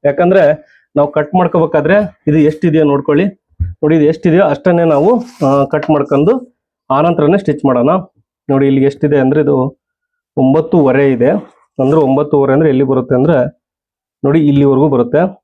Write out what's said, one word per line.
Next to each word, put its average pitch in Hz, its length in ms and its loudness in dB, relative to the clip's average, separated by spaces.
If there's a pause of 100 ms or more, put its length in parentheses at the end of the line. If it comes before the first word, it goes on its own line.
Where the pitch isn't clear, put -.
ಯಾಕಂದ್ರೆ 175 340 2 (540)
ನಾವು 143 200 0
ಕಟ್ 151 220 -4
ಮಾಡ್ಕೋಬೇಕಾದ್ರೆ 165 580 0 (320)
ಇದು 151 100 2 (120)
ಎಷ್ಟಿದೆಯೋ 156 420 0
ನೋಡ್ಕೊಳ್ಳಿ. 143 340 -2 (560)
ನೋಡಿ, 156 160 0
ಇದು 147 140 2
ಎಷ್ಟಿದೆಯೋ 175 400 0
ಅಷ್ಟನ್ನೇ 170 420 0
ನಾವು, 151 160 2 (360)
ಆ, 135 40 0 (220)
ಕಟ್ 151 220 -4
ಮಾಡ್ಕೊಂಡು 147 380 0 (640)
ಆನಂತರನೇ 160 460 0
ಸ್ಟಿಚ್ 147 260 -4
ಮಾಡೋಣ. 127 220 0 (600)
ನೋಡಿ, 135 180 2
ಇಲ್ಲಿ 135 200 0
ಎಷ್ಟಿದೆ 147 340 -2
ಅಂದ್ರೆ 143 220 0
ಇದು 143 100 0 (840)
ಒಂಬತ್ತೂವರೆ 139 640 0 (120)
ಇದೆ. 123 140 0 (540)
ಅಂದ್ರೆ 151 240 2
ಒಂಬತ್ತೂವರೆ 139 480 0
ಅಂದ್ರೆ 156 180 2
ಎಲ್ಲಿ 135 180 0
ಬರುತ್ತೆ 127 280 -2
ಅಂದ್ರೆ 151 180 0 (880)
ನೋಡಿ, 156 240 0
ಇಲ್ಲಿವರೆಗೂ 139 460 2
ಬರುತ್ತೆ. 120 260 0 (220)